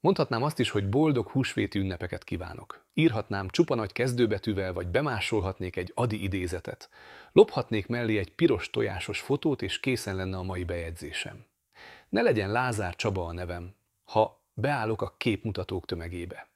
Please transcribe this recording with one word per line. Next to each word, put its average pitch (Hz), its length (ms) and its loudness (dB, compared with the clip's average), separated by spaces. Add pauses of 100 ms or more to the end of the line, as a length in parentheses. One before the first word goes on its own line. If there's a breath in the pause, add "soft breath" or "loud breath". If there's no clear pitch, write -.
Mondhatnám 135 420 2
azt 151 160 -2
is, - 120 2
hogy 101 180 0
boldog 135 400 4
húsvéti - 500 0
ünnepeket 90 460 -4
kívánok. - 680 -10
Írhatnám 107 560 2
csupa 160 260 2
nagy 110 180 -2
kezdőbetűvel, 104 800 2
vagy 90 140 -4
bemásolhatnék 98 880 -2
egy 90 180 -4
Adi 110 280 0
idézetet. 92 680 -6 (420 loud breath)
Lophatnék 117 540 6
mellé 117 320 0
egy 95 160 -4
piros 135 360 2
tojásos 98 500 -4
fotót, 143 420 -2
és - 180 -4
készen 113 360 -2
lenne 95 200 -4
a 92 60 -6
mai 92 220 -4
bejegyzésem. 85 840 -8 (600 loud breath)
Ne 220 140 2
legyen 107 300 4
Lázár 107 440 0
Csaba 95 300 -2
a 85 60 -8
nevem, 87 420 -8 (300)
ha - 480 0
beállok 110 500 -2
a 98 140 -6
képmutatók 98 720 -2
tömegébe. 87 680 -8